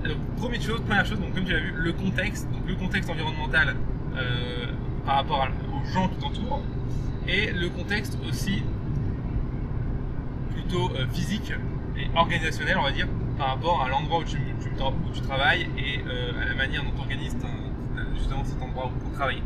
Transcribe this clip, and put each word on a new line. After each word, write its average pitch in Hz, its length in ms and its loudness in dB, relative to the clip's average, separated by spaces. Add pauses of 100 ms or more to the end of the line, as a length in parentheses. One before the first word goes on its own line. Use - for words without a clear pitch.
Donc, - 140 0 (200)
première 233 240 -2
chose, 226 200 -2
première 202 240 4
chose, 208 140 0
donc, 175 140 0
comme 196 100 0
tu 180 100 0
l'as 156 60 2
vu, 180 160 -2
le 165 180 0
contexte, 185 580 0
donc - 160 -2
le 185 80 0
contexte 185 340 0
environnemental, 156 680 2 (400)
euh, 123 520 -2 (380)
par 135 100 4
rapport 139 260 4
à, 131 60 4
aux - 460 -2
gens 185 160 4
qui - 80 -2
t'entourent, - 440 0 (640)
et 196 240 2
le 180 180 0
contexte 196 480 -2 (120)
aussi - 340 0 (1900)
plutôt, 180 380 0
euh, - 200 -2
physique - 400 -2 (460)
et - 180 -2
organisationnel, 170 640 2
on 175 40 2
va 139 80 2
dire, - 160 2 (300)
par 135 120 2
rapport 151 320 2
à 127 80 2
l'endroit 147 300 2
où 156 40 0
tu, - 140 0 (240)
tu, - 80 -2
où 131 440 0
tu - 80 -2
travailles 147 460 4 (100)
et, 139 300 0
euh, 123 340 -2
à 113 40 0
la 104 100 2
manière 135 280 2
dont - 80 0
tu - 100 -2
organises - 360 -2
ta, - 100 -2
ta, - 680 -4
justement 135 280 2
cet - 180 -2
endroit 127 260 -2
où, 120 120 -2
pour - 120 -4
travailler. 127 340 0